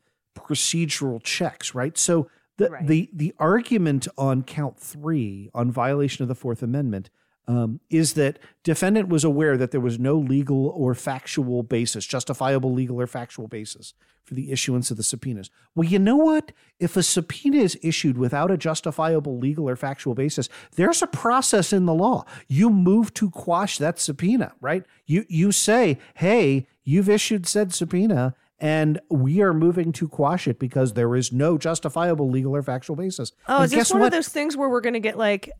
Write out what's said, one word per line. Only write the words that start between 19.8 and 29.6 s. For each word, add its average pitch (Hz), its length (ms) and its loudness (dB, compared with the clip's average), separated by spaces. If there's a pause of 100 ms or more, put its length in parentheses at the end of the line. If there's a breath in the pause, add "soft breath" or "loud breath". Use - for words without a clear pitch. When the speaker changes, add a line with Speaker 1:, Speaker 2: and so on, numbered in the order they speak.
Speaker 1:
basis, 135 340 -2 (280 loud breath)
there's 208 260 2
a 349 60 0
process 233 640 0
in 185 140 2
the 165 60 2
law. 208 320 2 (220 loud breath)
You 180 220 4
move 202 460 4
to 196 160 0
quash 180 480 -2
that 160 200 -2
subpoena, 175 600 0
right? 165 220 -4 (240 soft breath)
You, 180 200 2
you 180 240 2
say, 208 460 4 (180 loud breath)
Hey, 160 520 2 (160)
you've 185 260 2
issued 208 380 2
said 208 260 -2
subpoena, 170 640 0 (260)
and 156 380 2 (100)
we 147 320 2
are 190 120 4
moving 170 400 2